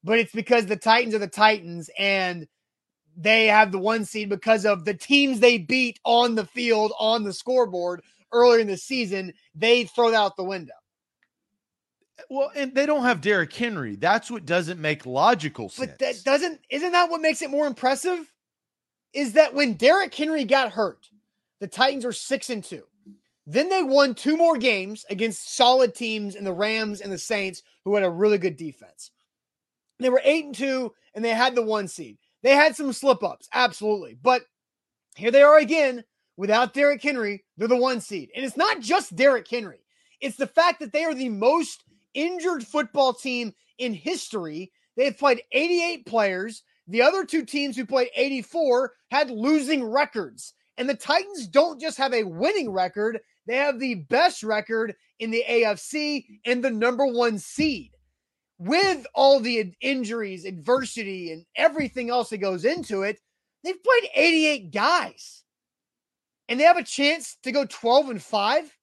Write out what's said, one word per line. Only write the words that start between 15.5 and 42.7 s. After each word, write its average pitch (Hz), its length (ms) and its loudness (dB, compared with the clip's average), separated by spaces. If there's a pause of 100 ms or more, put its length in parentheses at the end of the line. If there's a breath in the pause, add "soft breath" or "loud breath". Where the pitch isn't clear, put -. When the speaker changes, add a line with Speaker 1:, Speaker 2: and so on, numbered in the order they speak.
Speaker 1:
But - 220 -10
that - 160 -4
Speaker 2:
sense. - 80 -16
Speaker 1:
doesn't, 294 380 0 (100)
isn't 320 220 -4
that 349 180 2
what 330 100 -6
makes 311 220 0
it 285 80 -8
more 294 160 0
impressive? 285 680 -2 (800)
Is 247 200 -4
that 294 200 6
when 269 220 0
Derrick 294 400 4
Henry 302 300 -2
got 254 260 2
hurt, 196 380 -6 (520)
the 202 60 -10
Titans 262 380 0
were 240 80 -4
six - 380 -6
and 214 120 -6
two. - 220 -16 (640)
Then 262 200 0
they 381 140 0
won 269 320 4
two 302 220 -2
more 330 200 4
games 214 540 -2
against 208 460 -6
solid 254 380 4
teams 214 420 -8
in 202 80 -12
the 190 80 -4
Rams 208 480 -2
and 202 120 -10
the 175 60 -8
Saints, 190 440 -6 (220)
who 202 120 0
had 190 80 2
a 180 60 2
really 202 280 2
good 170 180 -2
defense. 139 540 -16 (880)
They 254 100 0
were 254 160 4
eight 302 200 2
and 285 100 -14
two, 262 400 -4 (200)
and 220 100 -6
they 226 100 0
had 247 220 0
the 233 60 0
one 214 260 -2
seed. 120 300 -16 (260)
They 269 100 6
had 294 220 4
some 277 160 -4
slip-ups, - 600 -2
absolutely. 214 680 -2
But 240 240 2 (720)
here 220 160 -2
they 277 100 8
are 302 160 10
again. 269 460 2 (320)
Without 208 380 0
Derrick 285 280 2
Henry, 220 420 -4 (120)
they're 220 120 -4
the 247 80 4
one 247 240 0
seed. 160 360 -10
And 262 80 -6
it's 247 120 -8
not 381 240 0
just 240 360 -2
Derrick 262 320 2
Henry. 226 360 -10 (360)
It's 262 160 -8
the 269 100 -4
fact 330 320 2
that 240 140 -14
they 311 120 0
are 320 100 -2
the 254 140 -6
most 240 540 0 (300)
injured 330 520 -4
football 277 480 0